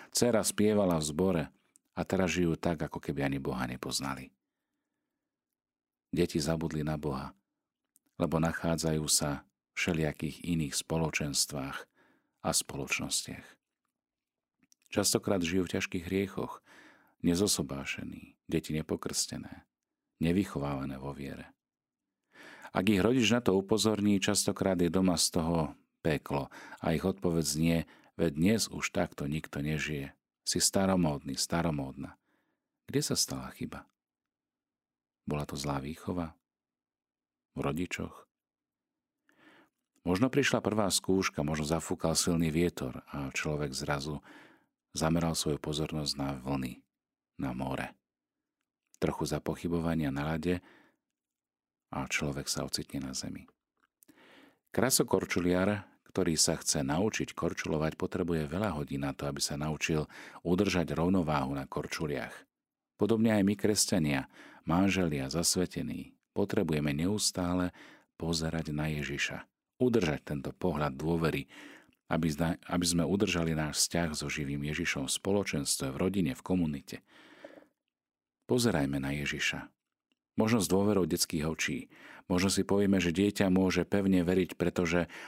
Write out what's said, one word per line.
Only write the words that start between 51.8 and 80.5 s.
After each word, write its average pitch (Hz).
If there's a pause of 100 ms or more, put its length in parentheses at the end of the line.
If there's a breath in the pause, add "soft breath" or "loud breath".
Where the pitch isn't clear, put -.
a 67
človek 71
sa 73
ocitne -
na 65
zemi. - (1300 loud breath)
Krasokorčuliar, 95 (240)
ktorý 85
sa 78
chce -
naučiť 73
korčulovať, 80
potrebuje 85
veľa 92
hodín 69
na 65
to, 71
aby 69
sa -
naučil 76 (320 loud breath)
udržať 90
rovnováhu 80
na 139
korčuliach. 147 (640)
Podobne 110
aj 98
my, 104
kresťania, 85 (400 loud breath)
manželia, 85
zasvetení, - (160)
potrebujeme 80
neustále 90 (480 loud breath)
pozerať 80
na 78
Ježiša, 71 (320)
udržať 90
tento 71
pohľad 76
dôvery, 78 (640 loud breath)
aby 82
zna-, 80
aby 87
sme 85
udržali 90
náš 76
vzťah 85
so 73
živým 71
Ježišom 80
v -
spoločenstve, 98
v -
rodine, 92
v -
komunite. 80 (1500 loud breath)
Pozerajme 80
na 69
Ježiša. - (640)
Možno 110